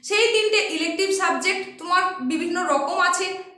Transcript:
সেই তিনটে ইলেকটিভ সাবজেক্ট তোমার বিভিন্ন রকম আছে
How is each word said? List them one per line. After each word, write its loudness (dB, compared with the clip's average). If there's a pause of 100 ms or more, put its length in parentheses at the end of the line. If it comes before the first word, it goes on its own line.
সেই 2
তিনটে 2 (160)
ইলেকটিভ -2 (120)
সাবজেক্ট 0 (160)
তোমার 2 (280)
বিভিন্ন -2 (160)
রকম 0 (120)
আছে 0 (320)